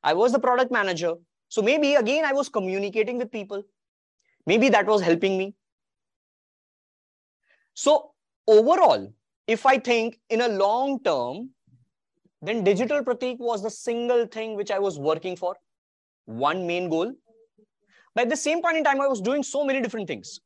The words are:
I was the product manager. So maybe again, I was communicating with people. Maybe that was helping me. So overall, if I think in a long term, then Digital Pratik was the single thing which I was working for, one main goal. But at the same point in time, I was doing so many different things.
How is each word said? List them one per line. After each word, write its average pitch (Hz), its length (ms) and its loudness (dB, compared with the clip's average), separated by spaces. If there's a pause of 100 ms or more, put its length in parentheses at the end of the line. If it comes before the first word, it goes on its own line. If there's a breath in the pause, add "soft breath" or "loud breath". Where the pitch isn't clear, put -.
I 151 120 2
was 226 180 4
the 269 60 2
product 247 300 2
manager. 180 440 -2 (400)
So 220 80 -2
maybe 285 340 2
again, 277 280 2
I 285 80 0
was 277 160 -2
communicating 202 680 -4
with 240 120 -6
people. 202 320 -10 (840)
Maybe 220 240 4
that 202 160 4
was 208 160 2
helping 175 360 0
me. 196 160 -6 (2250)
So - 400 0 (340)
overall, 214 680 6 (340)
if 220 180 -2
I 269 120 6
think 233 400 -2 (120)
in 226 100 0
a 240 80 2
long 233 560 0
term, 151 460 -4 (920)
then 208 220 -4
Digital 226 400 2
Pratik 247 340 -4
was 233 240 -4
the 214 80 -6
single 240 580 -2
thing 220 280 -10
which 208 160 -6
I 196 80 -2
was 190 180 -2
working 165 380 -2
for, 180 220 -6 (680)
one 147 420 -2
main 175 220 -4
goal. 170 260 -2 (1000 soft breath)
But 233 60 0
at 240 80 0
the 294 80 -2
same 320 240 -2
point 330 160 0
in 311 80 0
time, 277 160 2
I 277 60 0
was 254 120 0
doing 262 240 -2
so 285 220 -4
many 269 160 -2
different 220 260 -6
things. 113 380 -12